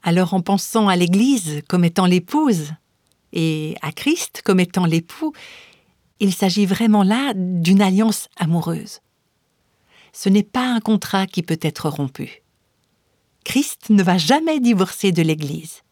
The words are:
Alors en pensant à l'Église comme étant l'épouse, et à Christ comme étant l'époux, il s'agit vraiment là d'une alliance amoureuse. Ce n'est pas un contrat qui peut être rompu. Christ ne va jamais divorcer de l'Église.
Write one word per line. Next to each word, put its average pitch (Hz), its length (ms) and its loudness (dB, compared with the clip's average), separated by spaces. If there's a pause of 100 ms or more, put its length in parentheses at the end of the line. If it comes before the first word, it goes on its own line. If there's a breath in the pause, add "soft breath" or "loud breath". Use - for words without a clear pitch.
Alors 175 320 2
en 185 80 0
pensant 202 460 0
à 185 80 2
l'Église 180 720 2
comme 180 160 2
étant 180 220 2
l'épouse, 180 680 0 (600)
et 156 500 -4
à 156 80 -6
Christ - 520 -4
comme 185 160 2
étant 180 260 0
l'époux, 165 460 -2 (880 loud breath)
il 196 140 0
s'agit 196 320 0
vraiment 208 380 2
là 240 320 0
d'une 185 480 2
alliance 202 540 0
amoureuse. 165 640 -4 (1080 soft breath)
Ce - 160 -6
n'est 196 140 4
pas 254 240 -4
un 240 140 -2
contrat 196 480 -2
qui 175 160 -6
peut 160 180 -4
être 156 260 -4
rompu. 143 540 -8 (1000)
Christ - 480 -4
ne 202 120 6
va 180 140 2
jamais 294 420 0
divorcer 196 540 0
de 170 80 0
l'Église. 160 720 -4